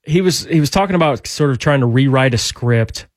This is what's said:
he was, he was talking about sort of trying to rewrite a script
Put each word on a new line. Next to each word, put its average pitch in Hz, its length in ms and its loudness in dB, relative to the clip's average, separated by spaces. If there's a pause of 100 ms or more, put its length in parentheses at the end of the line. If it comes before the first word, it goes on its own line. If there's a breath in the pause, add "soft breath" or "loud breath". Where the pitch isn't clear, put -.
he 160 160 0
was, 185 240 0
he 160 160 0
was 143 100 0
talking 190 260 0
about 151 300 0
sort 147 240 -2
of 123 80 -2
trying 143 220 0
to 123 60 2
rewrite 131 480 2
a 110 40 0
script - 680 -2 (100)